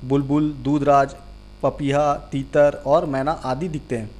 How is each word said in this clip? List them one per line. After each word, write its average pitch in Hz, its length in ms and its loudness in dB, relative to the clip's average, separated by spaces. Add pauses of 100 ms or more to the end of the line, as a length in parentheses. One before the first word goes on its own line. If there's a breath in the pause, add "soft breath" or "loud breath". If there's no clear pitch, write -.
बुलबुल, 143 480 0
दूधराज, 139 600 2 (480)
पपीहा, 143 500 0 (180)
तीतर 143 540 2
और 160 200 4
मैना 135 260 -2 (140)
आदि 131 240 -2
दिखते 151 280 -6
हैं। 107 120 -8 (100)